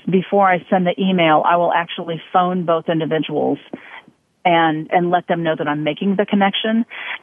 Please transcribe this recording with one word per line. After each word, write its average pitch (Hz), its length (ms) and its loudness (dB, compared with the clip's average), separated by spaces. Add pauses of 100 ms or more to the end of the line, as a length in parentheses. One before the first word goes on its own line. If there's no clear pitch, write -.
before 190 400 2
I 180 200 0
send 185 180 2
the 180 100 -2
email, 175 480 2
I 175 120 4
will 170 160 2
actually 170 460 -4 (140)
phone 180 320 0
both 165 240 -2
individuals 147 680 -2 (840)
and, 165 480 2
and 175 200 2
let 175 160 0
them 170 160 -2
know 160 120 0
that 160 120 -4
I'm 151 160 -2
making 185 320 -2
the 202 100 0
connection. 208 600 0 (380)